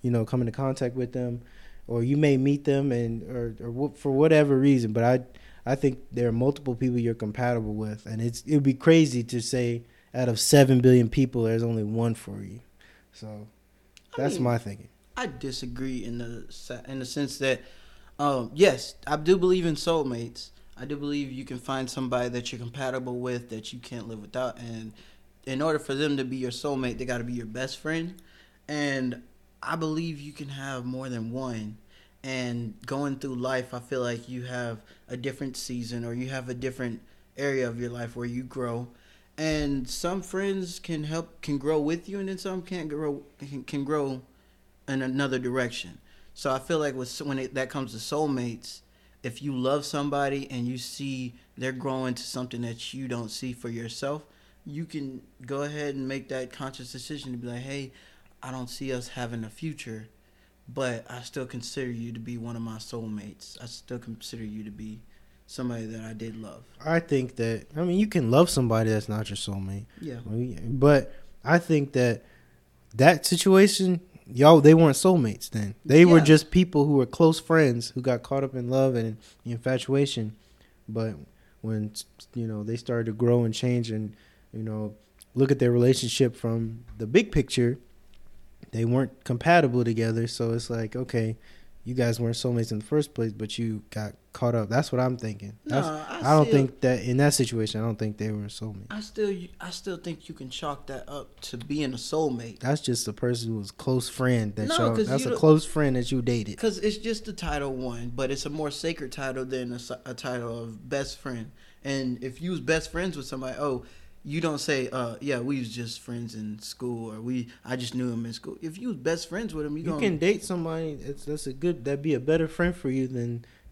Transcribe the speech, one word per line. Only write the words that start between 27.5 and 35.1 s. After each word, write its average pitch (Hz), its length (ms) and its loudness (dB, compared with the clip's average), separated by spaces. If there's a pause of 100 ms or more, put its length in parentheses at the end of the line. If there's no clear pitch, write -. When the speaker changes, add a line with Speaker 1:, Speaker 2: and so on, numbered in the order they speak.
Speaker 2:
friend. 165 360 -4 (520)
And 135 560 -2 (380)
I 151 140 -4
believe 160 460 -4
you 147 100 -14
can 147 180 -12
have 135 360 -8
more 127 240 -6
than 117 220 -6
one. 113 460 -6 (460)
And 120 500 -6 (120)
going 139 340 -4
through 131 160 -6
life, 127 380 -2
I 127 60 -8
feel 123 220 -4
like 120 280 -4
you 123 140 -8
have 123 360 -6 (280)
a 123 100 -10